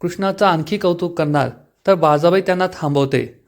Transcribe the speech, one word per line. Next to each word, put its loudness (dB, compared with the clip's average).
कृष्णाचं -2
आणखी 0
कौतुक -2
करणार, 0
तर 4
बाजाबाई 4
त्यांना -2
थांबवते -2